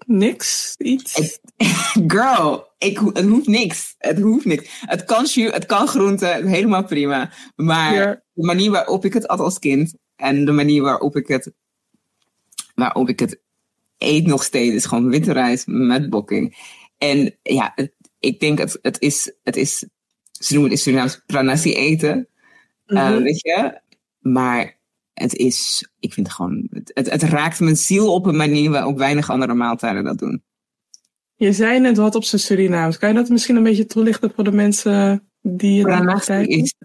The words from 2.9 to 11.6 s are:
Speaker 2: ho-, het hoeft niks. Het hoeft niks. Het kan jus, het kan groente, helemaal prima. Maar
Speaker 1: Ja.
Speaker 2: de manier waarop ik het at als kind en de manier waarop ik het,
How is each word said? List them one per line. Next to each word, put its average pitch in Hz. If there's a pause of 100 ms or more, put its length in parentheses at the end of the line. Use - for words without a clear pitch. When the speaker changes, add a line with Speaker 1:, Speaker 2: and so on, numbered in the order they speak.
Speaker 2:
ho-, 208
het 180
hoeft 240
niks. 208
Het 160
hoeft 220
niks. -
Het -
kan 233
jus, 226
het 196
kan 226
groente, 196 (200)
helemaal 190
prima. 143 (240)
Maar 160
Speaker 1:
Ja. 202 (120)
Speaker 2:
de 165
manier 185
waarop 190
ik 190
het 226
at 185
als 175
kind 147 (200)
en 139
de 147
manier 147
waarop 139
ik 139
het, 131 (1200)